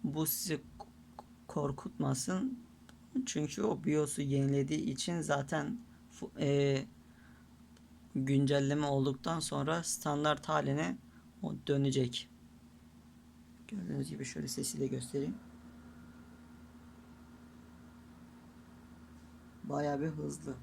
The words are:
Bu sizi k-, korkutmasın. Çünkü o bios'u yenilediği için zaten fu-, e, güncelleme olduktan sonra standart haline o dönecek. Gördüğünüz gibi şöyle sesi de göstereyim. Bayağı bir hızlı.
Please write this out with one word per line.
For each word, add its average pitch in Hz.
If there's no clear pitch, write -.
Bu 151
sizi 156
k-, 135
korkutmasın. 147
Çünkü 151
o 113
bios'u 147
yenilediği 139
için 160
zaten 147
fu-, -
e, 139
güncelleme 139
olduktan 139
sonra 156
standart 147
haline 147
o 147
dönecek. 135
Gördüğünüz 160
gibi 143
şöyle 143
sesi 143
de 135
göstereyim. 135
Bayağı 143
bir 156
hızlı. 147